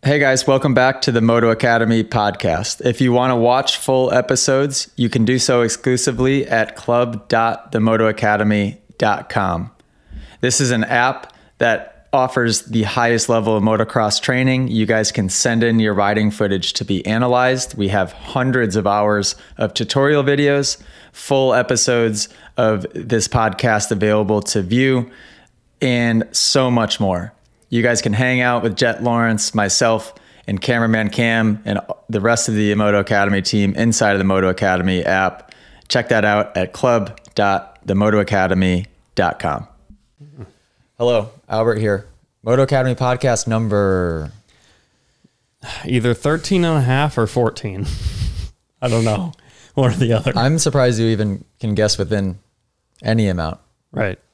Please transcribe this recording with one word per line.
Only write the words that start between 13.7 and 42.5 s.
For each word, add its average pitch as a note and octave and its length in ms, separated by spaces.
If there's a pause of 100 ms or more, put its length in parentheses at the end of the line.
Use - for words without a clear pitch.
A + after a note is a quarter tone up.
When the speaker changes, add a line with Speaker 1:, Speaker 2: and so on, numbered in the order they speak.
Speaker 1:
training. C3 500
You A2 180
guys A2 240
can F#2+ 180
send A#2 340
in A2+ 160
your G#2+ 140
riding G#2 380
footage G2 420
to - 120
be F#2+ 200
analyzed. B2 720
We G2+ 120
have G2 220
hundreds B2+ 640
of G#2 120
hours G#2 480 (220)
of - 180
tutorial C#3 480
videos, C#3+ 580 (320)
full C3+ 400
episodes A#2+ 720 (300)
of A2 360
this A#2 340
podcast A2 640
available G#2+ 500
to G2+ 220
view, B2 480 (680)
and A#2+ 520
so C3 400
much A2+ 280
more. F#2+ 340 (360)
You A#2 120
guys A#2+ 200
can A2+ 100
hang B2+ 300
out B2 220
with A2 120
Jet A#2+ 260
Lawrence, A#2 540
myself, A2 580 (320)
and G2+ 140
cameraman A2+ 500
Cam, A2+ 540
and G#2 160 (300)
the A2+ 100
rest A2+ 300
of A2 60
the G#2 200
Moto G#2 240
Academy G2+ 420
team G2+ 340
inside A2 360
of G2 60
the F#2+ 80
Moto F#2+ 240
Academy F#2 560
app. F#2+ 480 (340)
Check A#2+ 220
that G#2+ 160
out G#2 320
at F#2 160
club A#2 440 (180)
dot G2+ 500
the G2 100
moto G#2 240
academy F#2 680 (280)
dot F2+ 240
com. - 300 (1300)
Hello, A#2 320 (180)
Albert A2 300
here. G#2 300 (360)
Moto B2 200